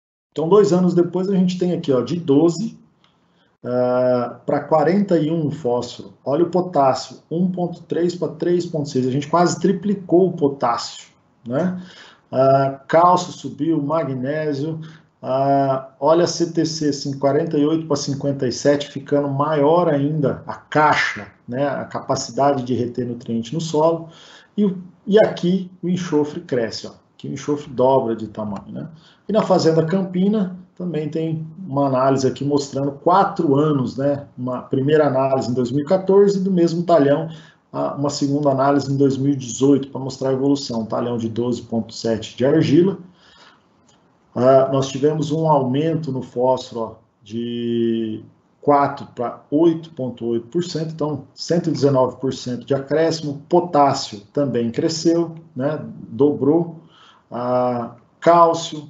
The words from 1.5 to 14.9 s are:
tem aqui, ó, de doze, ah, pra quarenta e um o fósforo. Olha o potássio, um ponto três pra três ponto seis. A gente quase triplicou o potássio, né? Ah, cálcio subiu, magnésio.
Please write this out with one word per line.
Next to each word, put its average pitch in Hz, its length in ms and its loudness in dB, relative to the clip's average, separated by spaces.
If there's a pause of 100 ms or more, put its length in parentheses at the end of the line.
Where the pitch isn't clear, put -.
tem 180 140 -2
aqui, 139 180 -4
ó, 123 100 0
de 117 180 -6
doze, 165 600 0 (840)
ah, 123 800 0
pra 143 180 -2
quarenta 170 580 2
e 151 100 0
um 165 180 -2
o 127 40 -2
fósforo. - 640 -4 (120)
Olha 151 200 2
o 165 40 0
potássio, 139 680 0 (120)
um 180 220 0
ponto 175 320 -6
três 170 320 -2
pra 151 140 -4
três 175 360 -2
ponto 147 240 -4
seis. 127 160 0
A 131 60 -2
gente 139 160 -2
quase 170 320 2
triplicou 190 720 2
o - 40 -4
potássio, 131 720 -2 (400)
né? 156 340 -2 (520)
Ah, 135 560 4
cálcio 170 440 4
subiu, 147 480 -4
magnésio. 147 1000 -4 (420)